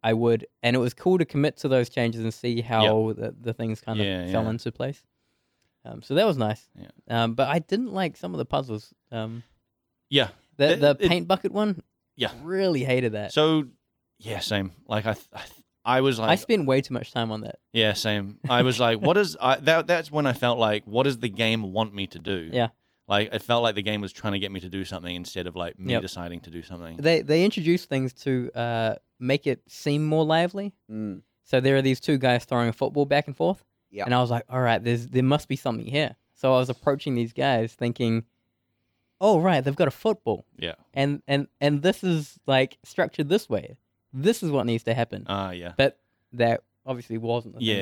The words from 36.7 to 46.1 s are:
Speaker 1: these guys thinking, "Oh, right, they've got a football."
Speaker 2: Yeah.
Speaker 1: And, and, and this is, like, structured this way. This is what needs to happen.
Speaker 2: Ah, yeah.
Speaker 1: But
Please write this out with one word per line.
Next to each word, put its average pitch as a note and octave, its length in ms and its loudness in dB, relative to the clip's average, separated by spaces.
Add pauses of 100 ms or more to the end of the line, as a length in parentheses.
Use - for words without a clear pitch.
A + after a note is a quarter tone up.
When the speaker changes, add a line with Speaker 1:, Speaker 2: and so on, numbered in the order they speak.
Speaker 1:
these A#2 160 -2
guys B2 420 0
thinking, A#2 520 -2 (960)
"Oh, G3 200 6
right, E3 240 2
they've C#3 120 0
got E3 120 2
a C3 40 0
football." - 540 -2 (120)
Speaker 2:
Yeah. E2 160 -8 (200)
Speaker 1:
And, C#3 340 0
and, C#3 200 0 (140)
and C#3+ 200 2
this F#3 220 0
is, E3 420 -2
like, C3+ 380 2
structured - 460 -4
this G3 200 0
way. - 280 -4 (360)
This D#3 300 0
is E3 80 -2
what C3 140 0
needs A#2 200 -2
to A2+ 80 0
happen. A#2 340 -4
Speaker 2:
Ah, G2 240 -4
yeah. F2 260 -10
Speaker 1:
But C3+ 220 0 (340)